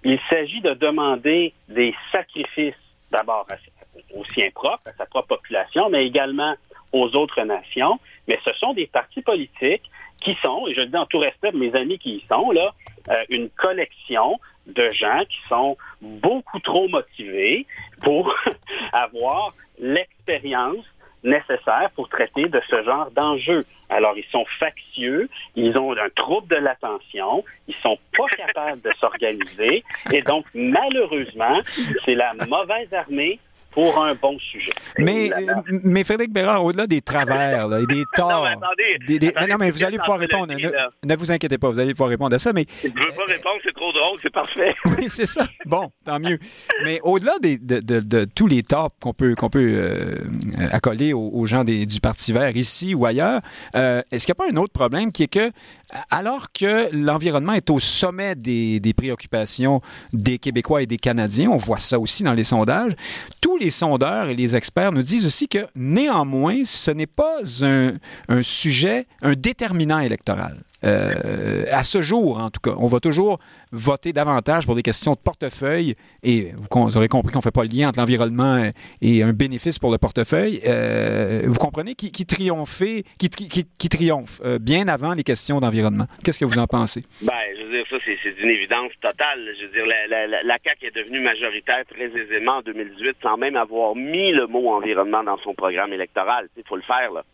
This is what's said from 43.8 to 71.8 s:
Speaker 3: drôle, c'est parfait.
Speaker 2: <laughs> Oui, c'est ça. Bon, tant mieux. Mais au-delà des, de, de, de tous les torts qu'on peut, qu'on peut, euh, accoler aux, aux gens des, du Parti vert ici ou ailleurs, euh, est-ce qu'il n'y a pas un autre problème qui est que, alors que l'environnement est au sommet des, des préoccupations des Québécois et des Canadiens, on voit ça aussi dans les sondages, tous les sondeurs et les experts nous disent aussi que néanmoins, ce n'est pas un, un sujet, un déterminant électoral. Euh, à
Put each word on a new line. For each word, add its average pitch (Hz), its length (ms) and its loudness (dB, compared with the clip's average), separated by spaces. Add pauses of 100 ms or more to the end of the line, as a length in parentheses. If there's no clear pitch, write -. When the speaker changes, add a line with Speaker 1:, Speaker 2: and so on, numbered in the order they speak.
Speaker 3:
drôle, 165 300 0
c'est 156 100 0
parfait. 170 380 0 (100)
Speaker 2:
<laughs> - 60 -2
Oui, 220 240 2
c'est - 160 0
ça. - 200 0 (200)
Bon, 170 260 -2 (140)
tant 147 160 -2
mieux. 165 180 0 (460)
Mais 160 180 -2
au-delà 190 380 2
des, 156 160 4
de, 123 240 -2
de, 117 180 0
de 107 340 2
tous 220 140 4
les 127 160 4
torts 151 280 0 (100)
qu'on 123 100 -4
peut, 123 240 2
qu'on 113 140 0
peut, 139 100 2 (160)
euh, 90 400 -2 (560)
accoler 123 400 2
aux, 110 220 -2
aux 117 120 0
gens 120 200 2
des, 107 200 2
du 104 140 -4
Parti - 320 0
vert 123 240 2
ici 170 400 0
ou 123 100 2
ailleurs, 170 360 2 (340)
euh, 123 240 2 (100)
est-ce 123 160 0
qu'il 175 140 2
n'y - 20 2
a 370 120 2
pas 165 40 2
un 156 60 4
autre 202 80 -2
problème 143 400 0
qui 165 120 2
est 139 40 2
que, 220 240 0 (600)
alors 226 420 -2
que 208 420 2
l'environnement 151 580 2
est 202 160 0
au 143 120 6
sommet 185 540 0
des, 113 440 0
des 107 140 2
préoccupations 127 880 0 (320)
des 120 240 2
Québécois 135 440 0
et 131 40 0
des 113 120 -4
Canadiens, 117 520 2
on 202 80 4
voit 113 220 0
ça - 200 2
aussi 113 240 0
dans 143 100 2
les 113 120 2
sondages, 139 480 2 (480)
tous 359 160 2
les 254 140 0
sondeurs 156 580 2
et 123 60 -2
les 120 200 2
experts 180 360 2
nous 139 100 2
disent 190 240 2
aussi 165 220 2
que 202 180 -2 (100)
néanmoins, 160 920 2
ce - 260 2
n'est 156 160 -2
pas 311 300 0 (260)
un, 135 300 4 (360)
un 123 140 4
sujet, 170 640 0 (160)
un 139 100 4
déterminant 156 640 0
électoral. 104 540 -2 (300)
Euh, 50 880 0
à 135 120 2